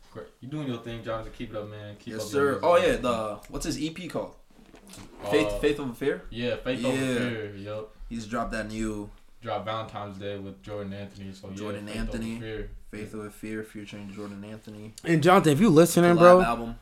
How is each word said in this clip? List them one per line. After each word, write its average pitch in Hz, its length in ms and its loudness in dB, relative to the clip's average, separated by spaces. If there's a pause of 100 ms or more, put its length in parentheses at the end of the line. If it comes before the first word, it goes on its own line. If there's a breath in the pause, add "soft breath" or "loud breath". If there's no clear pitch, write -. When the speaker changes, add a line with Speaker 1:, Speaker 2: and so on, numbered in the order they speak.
(120)
Speaker 1:
Great. 110 160 -14 (120)
You 120 80 -14
doing 147 200 -6
your 117 100 -4
thing, 113 260 -10
Jonathan. 113 340 -6
Keep 117 140 -10
it 113 60 -8
up, 104 120 -8
man. 104 300 -14
Keep 113 160 -12
Speaker 2:
Yes, - 120 -6
Speaker 1:
up - 60 -8
your 143 80 4
Speaker 2:
sir. 143 100 4
Speaker 1:
music, 123 120 -2
Speaker 2:
Oh, 175 140 6
yeah, 175 160 4
Speaker 1:
man. 117 100 -2
Speaker 2:
the, 110 360 -2 (100)
what's - 160 -8
his 139 140 -2
E 156 120 -2
P 170 160 -12
called? 104 260 -8 (960)
Faith, 151 160 4
Speaker 1:
Uh, - 100 -2
Speaker 2:
Faith 147 220 2
Over 127 140 -6
Fear? 156 360 -2
Speaker 1:
yeah, 117 280 -4
Faith 127 220 -4
Speaker 2:
Yeah. 123 100 0
Speaker 1:
Over 135 80 0
Fear, 120 600 -2
yup. 107 380 -10 (120)
Speaker 2:
He's 113 200 -8
dropped 117 240 -4
that 107 180 -4
new 107 400 -4 (320)
Speaker 1:
Dropped 107 240 -4
Valentine's 104 540 -8
Day 101 180 -6
with 98 240 -12
Jordan 104 320 -8
Anthony, 98 400 -12
so 95 160 -16
yeah, 95 60 -10
Speaker 2:
Jordan 104 320 -8
Speaker 1:
Faith 107 100 -10
Speaker 2:
Anthony, 113 400 -6
Speaker 1:
Over 110 80 -10
Fear. 104 240 -8 (220)
Speaker 2:
Faith 104 220 -10
Speaker 1:
Yeah. 107 60 -10
Speaker 2:
Over 104 120 -12
Fear 110 320 -8
featuring 104 500 -14
Jordan 101 360 -12
Anthony. 107 440 -14 (100)
Speaker 3:
And 165 200 4
Jonathan, 175 300 8
if 135 60 2
you 226 100 8
listening, 170 460 8
Speaker 2:
Collab 165 40 2
Speaker 3:
bro, 180 240 12
Speaker 2:
album. 117 380 -2